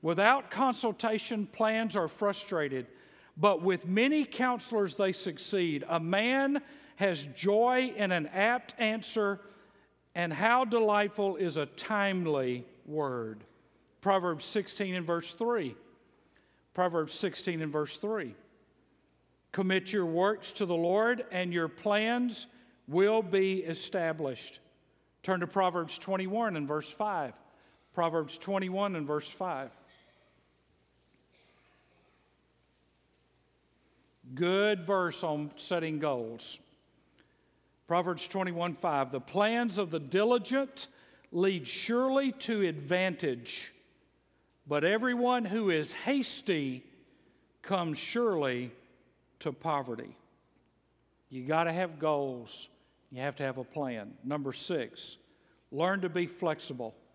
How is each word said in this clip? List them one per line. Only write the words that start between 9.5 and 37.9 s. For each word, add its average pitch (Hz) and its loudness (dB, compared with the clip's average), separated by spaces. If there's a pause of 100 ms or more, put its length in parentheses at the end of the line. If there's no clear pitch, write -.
and 175 -2
how 226 4
delightful 208 2
is 170 0
a 147 0
timely 156 0 (180)
word." 123 -4 (580)
Proverbs 180 2
sixteen 190 -4
and 175 -4
verse 170 -2
three. 226 -2 (1000)
Proverbs 170 2
sixteen 175 -2
and 151 -4
verse 151 -2
three. 202 -4 (1160)
"Commit 185 0
your 190 2
works 180 0
to 202 -2
the 175 0
Lord, 214 2
and 180 -2
your 165 0
plans 226 0 (380)
will 202 4
be 190 2
established." 160 -4 (640)
Turn 185 2
to 175 0
Proverbs 180 2
twenty-one 190 -2
and 143 -2
verse 151 -4
five. 175 -2 (600)
Proverbs 165 0
twenty-one 190 -2
and 151 -4
verse 147 -2
five. 143 -6 (4000)
Good 190 2
verse 180 0
on 147 -2
setting 160 -2
goals. 120 -4 (1300)
Proverbs 170 0